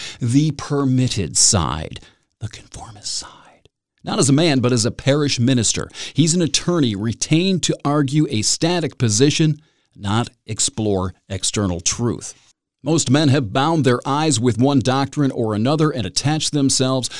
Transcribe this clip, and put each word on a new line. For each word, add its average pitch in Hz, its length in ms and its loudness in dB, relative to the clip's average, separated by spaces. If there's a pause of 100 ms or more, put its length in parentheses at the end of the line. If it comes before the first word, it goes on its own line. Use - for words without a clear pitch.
(220)
the 139 300 2
permitted 127 840 -2
side, 78 640 0 (400)
the 107 80 -10
conformist - 640 -14
side. - 540 -14 (380)
Not 190 140 -4
as 151 100 4
a 139 40 6
man, 143 280 4
but 123 100 2
as 117 140 0
a 120 60 0
parish 143 460 0
minister. 120 520 0 (240)
He's 160 200 2
an 180 80 2
attorney 147 540 0
retained 156 680 0
to - 200 -2
argue 147 460 2
a 107 120 -2
static 160 560 -2
position, 143 640 2 (360)
not 107 320 -2 (160)
explore 104 680 -2 (140)
external 95 540 -2
truth. - 520 -4 (480)
Most 151 280 0
men 147 180 4
have 127 240 2
bound 147 320 0
their 123 240 2
eyes 143 320 0
with 117 180 0
one 135 220 4
doctrine 135 520 0
or 110 220 -2
another 147 380 2
and 123 140 -4
attached - 480 -2
themselves 131 560 0 (100)